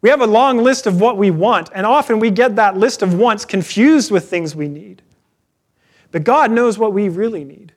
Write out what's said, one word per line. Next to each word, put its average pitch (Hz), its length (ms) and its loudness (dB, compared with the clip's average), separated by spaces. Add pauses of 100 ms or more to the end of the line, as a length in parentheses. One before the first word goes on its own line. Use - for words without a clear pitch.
We 214 80 4
have 285 100 2
a 240 60 2
long 240 320 2
list 247 280 0
of 180 140 0
what 226 160 0
we 196 160 2
want, 170 420 -2
and 190 100 -6
often 240 360 0
we 226 100 0
get 214 260 0
that 202 200 2
list 226 260 0
of 185 120 0
wants 214 300 0
confused 226 680 0
with 185 160 -2
things 160 260 -6
we 151 140 -8
need. 151 340 -18 (1080)
But 165 100 -6
God 254 300 2
knows 233 260 0
what 220 140 -2
we 202 160 -2
really 190 340 -6
need. 151 340 -20